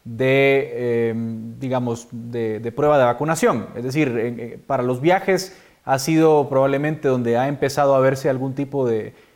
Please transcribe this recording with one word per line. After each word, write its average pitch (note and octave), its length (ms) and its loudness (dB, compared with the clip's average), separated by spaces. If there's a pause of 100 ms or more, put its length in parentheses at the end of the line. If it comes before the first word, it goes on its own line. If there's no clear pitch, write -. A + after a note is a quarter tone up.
de, C3+ 680 2
eh, A#2 400 0 (460)
digamos, B2 520 -4
de, A#2 480 -6
de A#2 120 -8
prueba D3 260 2
de B2+ 80 6
vacunación. D3+ 680 0
Es A#2 80 -10
decir, C3+ 260 0
en, A#2 300 -4
eh, A2+ 260 -12
para B2+ 180 -2
los B2 180 -2
viajes F#3 560 0 (260)
ha C3 160 0
sido D#3 500 4
probablemente C#3 580 0
donde A#2+ 300 2
ha C3 100 0
empezado C#3 480 2
a C3 40 4
verse C3+ 300 2
algún C3 260 -2
tipo C#3 320 -2
de, G#2+ 260 -2 (220)